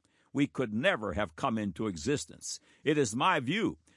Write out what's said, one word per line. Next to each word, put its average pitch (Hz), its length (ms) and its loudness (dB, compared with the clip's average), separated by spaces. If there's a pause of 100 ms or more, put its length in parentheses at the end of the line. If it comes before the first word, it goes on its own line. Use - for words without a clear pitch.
(320)
we 139 160 2
could 117 260 -2
never 117 400 0
have 101 220 -2
come 120 220 0
into 107 300 -2
existence. 98 720 -4 (240)
It 151 140 2
is 117 180 2
my 165 240 2
view 147 400 -2 (180)